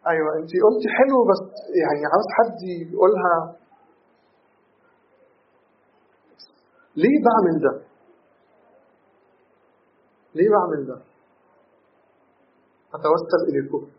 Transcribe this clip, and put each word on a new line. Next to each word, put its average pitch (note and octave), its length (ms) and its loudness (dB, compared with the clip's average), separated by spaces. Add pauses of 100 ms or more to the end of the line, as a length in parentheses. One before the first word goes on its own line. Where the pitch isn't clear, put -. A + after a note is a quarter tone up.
أيوة، D#3+ 280 -2
أنتي D#3+ 240 -6
قلتي G#3+ 300 2
حلو، C4+ 340 2
بس F#3+ 180 2 (400)
يعني D3 240 -2
عاوز F3+ 220 0 (100)
حد A3 200 2 (360)
يقولها. F3+ 640 2 (3500)
ليه A3+ 300 2
بعمل F#3 360 2
ده؟ C3+ 240 -2 (2500)
ليه F#3 140 2
بعمل E3+ 380 0
ده؟ B2+ 140 -16 (1900)
أتوسل E3+ 560 0
إليكم. C#3 380 -6 (120)